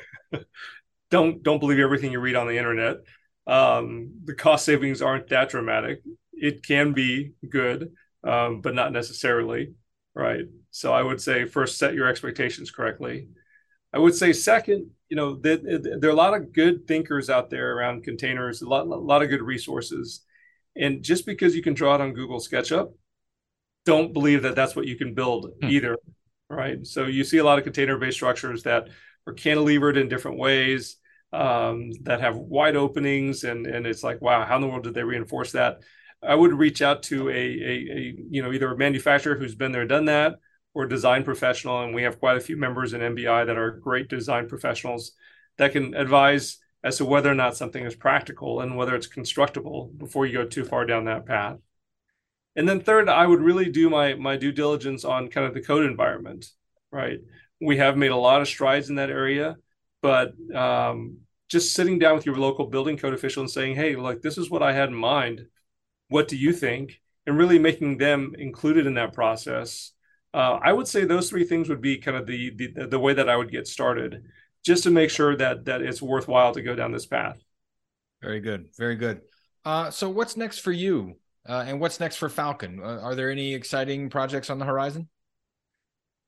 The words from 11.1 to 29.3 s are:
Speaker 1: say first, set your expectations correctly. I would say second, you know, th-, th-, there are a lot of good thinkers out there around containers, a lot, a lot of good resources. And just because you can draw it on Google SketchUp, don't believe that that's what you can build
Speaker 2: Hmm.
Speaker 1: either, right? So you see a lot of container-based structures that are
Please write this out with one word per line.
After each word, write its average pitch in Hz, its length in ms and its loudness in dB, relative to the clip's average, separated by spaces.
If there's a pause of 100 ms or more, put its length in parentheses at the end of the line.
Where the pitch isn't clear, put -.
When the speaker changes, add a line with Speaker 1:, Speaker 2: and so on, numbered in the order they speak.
Speaker 1:
say 123 240 0
first, 127 320 -2
set 143 180 2
your 135 120 0
expectations 127 640 -4
correctly. 123 560 -8 (640)
I 135 60 -2
would 170 160 8
say 175 180 4
second, 208 580 2 (180)
you 160 80 -4
know, 143 180 -2
th-, 156 280 0
th-, 143 360 -4
there 147 100 4
are 156 40 4
a 151 40 4
lot 185 180 6
of 196 180 -6
good 170 340 4
thinkers 156 420 -2
out 127 220 2
there 123 260 -4
around 120 280 -4
containers, 123 580 -6
a 123 60 -10
lot, 135 160 2
a - 0 -
lot 147 380 2
of 147 60 0
good 135 140 -2
resources. - 840 -8 (520)
And 135 260 -2
just - 240 0
because 185 300 2
you 170 60 -4
can 151 120 0
draw 143 220 4
it 143 40 2
on 135 140 -4
Google 123 240 -8
SketchUp, 131 540 -2 (920)
don't 165 280 4
believe 143 300 4
that 131 120 0
that's 135 220 0
what - 100 -4
you 123 100 -8
can 123 180 -6
build 123 360 -2 (100)
Speaker 2:
Hmm. 139 80 -2
Speaker 1:
either, 131 300 2 (500)
right? 135 380 -6
So 135 200 -4
you 135 180 0
see 160 140 4
a 151 60 4
lot 143 140 6
of 135 60 -2
container-based 131 520 -2
structures 127 460 -2
that 117 260 0 (380)
are - 80 -12